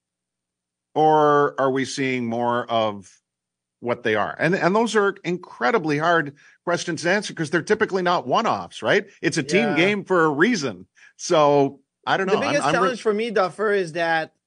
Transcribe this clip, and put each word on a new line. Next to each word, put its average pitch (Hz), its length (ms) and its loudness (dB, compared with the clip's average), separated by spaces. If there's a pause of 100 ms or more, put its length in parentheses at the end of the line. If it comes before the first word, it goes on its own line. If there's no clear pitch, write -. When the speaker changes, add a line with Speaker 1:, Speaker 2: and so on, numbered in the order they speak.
(960)
Speaker 1:
or 147 640 4
are 135 120 2
we 131 140 -2
seeing 127 400 -4
more 120 440 -2
of 107 420 -2 (680)
what 120 240 -6
they 110 120 0
are? 92 240 -2
And, 160 160 0
and 175 200 2
those 220 200 0
are 202 280 0
incredibly 175 760 -2
hard 160 380 0 (280)
questions 170 400 -4
to 165 80 0
answer 202 220 -2
'cause 160 160 -4
they're 170 120 0
typically 202 400 0
not 175 260 0
one-offs, 135 540 -2
right? 175 260 2 (140)
It's 160 160 -2
a 151 60 0
team 190 260 0
Speaker 2:
Yeah. 147 60 -2
Speaker 1:
game 190 300 0
for 180 200 2
a 156 40 2
reason. 143 580 -2 (300)
So 143 640 2 (260)
I 143 120 2
don't 190 100 -2
Speaker 2:
The - 60 -2
Speaker 1:
know. - 80 -4
I'm, 277 80 -2
Speaker 2:
biggest 294 160 0
Speaker 1:
I'm - 80 0
re- 254 60 0
Speaker 2:
challenge 247 220 -2
for 220 120 0
me, 226 180 -4
Duffer, 196 400 -2
is 190 220 -2
that 165 400 -2 (140)